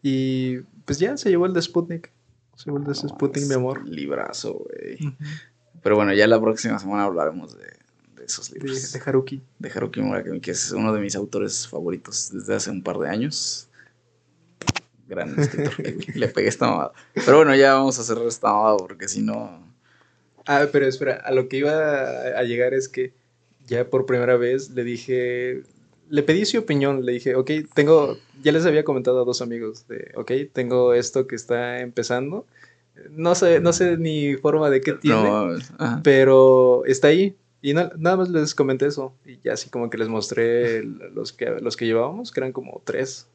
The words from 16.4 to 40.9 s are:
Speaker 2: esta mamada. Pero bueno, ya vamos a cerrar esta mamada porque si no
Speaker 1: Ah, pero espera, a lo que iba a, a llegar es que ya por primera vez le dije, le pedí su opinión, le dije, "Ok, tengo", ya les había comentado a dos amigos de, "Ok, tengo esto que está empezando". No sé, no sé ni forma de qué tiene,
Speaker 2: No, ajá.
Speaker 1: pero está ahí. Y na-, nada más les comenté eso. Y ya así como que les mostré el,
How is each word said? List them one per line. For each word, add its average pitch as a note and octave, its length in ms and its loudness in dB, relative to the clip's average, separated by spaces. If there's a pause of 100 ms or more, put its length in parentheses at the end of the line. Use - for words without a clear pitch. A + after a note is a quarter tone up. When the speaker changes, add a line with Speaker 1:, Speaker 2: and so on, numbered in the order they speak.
Speaker 2:
esta A2 200 0
mamada. F2 240 -2 (220)
Pero C#3 240 6
bueno, D3 180 8
ya C3+ 180 8
vamos C3+ 260 2
a A#2 40 -6
cerrar A#2 240 -2
esta A2+ 240 -2
mamada G#2+ 260 4
porque F#2 300 -8
si G#2 140 -6
no G#2+ 480 -8 (800)
Speaker 1:
Ah, C#3+ 240 4
pero C#3 160 4
espera, C3 360 -2
a - 80 -4
lo C3 160 2
que C3+ 100 -4
iba D3 140 0
a, C3 680 -2
a B2+ 40 2
llegar B2 300 0
es C3 160 -2
que B2+ 240 -6 (540)
ya A#2 200 -2
por B2+ 200 0
primera B2 300 2
vez C3 340 0
le B2 120 -6
dije, B2 800 -4 (480)
le D3 140 2
pedí E3+ 220 2
su A#3+ 120 -2
opinión, C#3 480 0
le B2 60 0
dije, B2 240 -2
"Ok, C3 160 0 (240)
tengo", D3 420 6 (240)
ya D3 100 4
les D#3+ 140 4
había D3+ 180 4
comentado B2+ 380 0
a - 20 2
dos B2 200 -2
amigos A#2 440 -10
de, - 280 -14
"Ok, A#2 160 -8 (200)
tengo B2 440 2
esto C3 320 0
que B2+ 80 -8
está A#2+ 460 -4
empezando". B2 640 -4 (640)
No D#3+ 240 2
sé, E3+ 240 4
no E3+ 120 4
sé E3+ 260 2
ni D3+ 380 -2
forma D3+ 360 2
de C3+ 100 4
qué C#3+ 120 -2
tiene, A2 360 2
Speaker 2:
No, G2+ 220 0 (260)
ajá. C3+ 260 -2
Speaker 1:
pero C3 840 8
está C3+ 240 4
ahí. G3 260 4 (260)
Y C#3+ 140 -2
na-, E3+ 240 0
nada F3 180 2
más F3+ 120 0
les D#3 260 0
comenté C3+ 320 0
eso. C#3 260 -6 (100)
Y B2+ 200 -20
ya A#2 100 -2
así - 160 -10
como A#2+ 220 -6
que A#2 80 -8
les A2+ 80 -2
mostré A2+ 720 0
el, - 180 -10 (160)